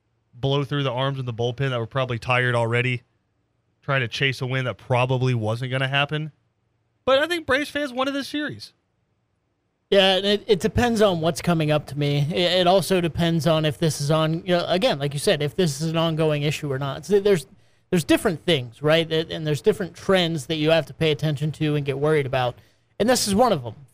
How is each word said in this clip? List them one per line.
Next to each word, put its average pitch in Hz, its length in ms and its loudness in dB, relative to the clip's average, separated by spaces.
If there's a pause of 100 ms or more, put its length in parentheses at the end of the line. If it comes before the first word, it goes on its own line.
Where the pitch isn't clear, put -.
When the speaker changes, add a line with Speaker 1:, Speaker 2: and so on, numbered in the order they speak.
(320)
Speaker 1:
blow 139 320 -2
through 143 200 -2
the 135 80 -2
arms 135 260 -2
in 127 80 -8
the 120 80 -6
bullpen 120 340 -2
that 127 100 -2
were 113 80 -4
probably 123 320 -4
tired 123 360 0
already, 120 480 0 (800)
trying 135 180 -2
to 120 60 -2
chase 135 340 -4
a 131 60 -4
win 131 180 -4
that 110 120 -4
probably 127 580 0
wasn't 117 380 -4
gonna 131 160 -2
happen. 147 420 -2 (760)
But 269 140 4
I 302 80 2
think 330 200 -4
Braves 233 220 0
fans 285 240 -6
wanted 262 200 -2
this 269 160 -6
series. 269 440 -8 (1160)
Speaker 2:
Yeah, 190 260 4
and 190 80 -2
it, 202 220 0
it 202 140 2
depends 226 420 0
on 185 180 4
what's 160 220 -2
coming 160 300 0
up 151 140 0
to 135 120 -8
me. 143 200 0 (120)
It, 180 300 2
it 175 80 2
also 185 320 4
depends 165 480 0
on 156 160 2
if 151 140 -2
this 160 220 0
is 143 120 -2
on, 160 320 0
you 180 120 2
know, 175 120 0
again, 185 320 0
like 143 140 -2
you 147 40 -6
said, 151 240 0
if 147 140 -4
this 147 240 0
is 160 100 -2
an 160 60 -4
ongoing 156 460 0
issue 147 280 -2
or 131 80 -4
not. 143 280 -8
So 196 120 4
there's, 196 300 2 (420)
there's 175 140 2
different 226 400 2
things, 127 380 -2
right? 160 280 2
And, 165 220 -2
and 165 140 -6
there's 151 140 0
different 196 360 0
trends 170 500 0
that 165 100 -2
you 151 140 2
have 160 160 2
to - 80 -16
pay 160 160 0
attention 151 420 -2
to 151 220 -2
and 147 100 -2
get 139 140 -4
worried 147 280 0
about. 127 300 -2 (440)
And 208 100 2
this 240 160 0
is 202 80 0
one 226 180 4
of 135 120 -2
them 113 100 -10 (200)